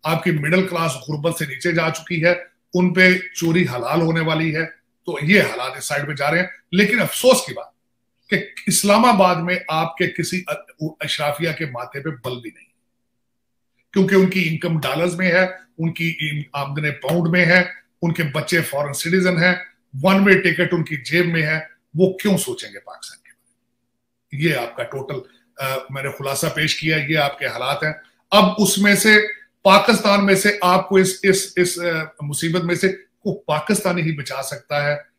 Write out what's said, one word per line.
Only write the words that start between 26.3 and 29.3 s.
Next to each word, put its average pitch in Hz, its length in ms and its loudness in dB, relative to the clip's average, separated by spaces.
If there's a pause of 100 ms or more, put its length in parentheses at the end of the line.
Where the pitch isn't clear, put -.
पेश 151 320 -2
किया, 156 180 0
ये 151 180 -2
आपके 143 300 -2
हालात 127 380 -4
हैं। 151 180 -6 (320)
अब 190 260 6
उसमें 202 360 4
से 214 320 6 (380)